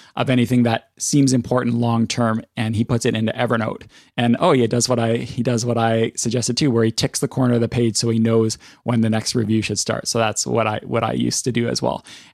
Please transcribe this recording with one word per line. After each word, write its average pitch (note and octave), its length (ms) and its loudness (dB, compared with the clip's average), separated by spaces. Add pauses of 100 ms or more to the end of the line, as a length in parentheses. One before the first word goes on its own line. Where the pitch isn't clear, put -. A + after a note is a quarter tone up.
(160)
of B2+ 140 -2
anything B2 340 4
that A#2 340 0
seems C#3 360 2
important B2 420 0
long-term, A#2 680 0 (120)
and A2 200 -2
he A2 100 0
puts A#2 200 -2
it A2+ 100 0
into A2 180 -2
Evernote. A#2 500 -2 (320)
And, A#2+ 240 2
oh, F3 140 4
he B2+ 140 4
does A#2+ 200 0
what B2 120 0
I, A#2 180 0
he B2 260 -6
does A#2+ 220 -2
what A#2+ 120 -2
I A2+ 380 2
suggested A#2+ 420 -2
too, D3 140 2
where A#2 120 4
he A2+ 80 2
ticks - 280 -4
the C#3 80 -2
corner B2 280 2
of A#2 60 2
the A#2 80 0
page A#2 280 0
so A#2+ 120 -2
he A2+ 100 0
knows A2+ 380 2 (260)
when A#2 180 0
the A2 80 2
next A2 260 -2
review A2 260 0
should G#2 180 -4
start. - 280 -4
So A#2 120 0
that's A2 280 -2
what A#2 200 0
I, A2 160 -4
what A#2 200 -2
I A2+ 100 -2
used A#2+ 320 -2
to C3 60 -2
do A#2 160 0
as - 140 -4
well. - 240 -4 (280)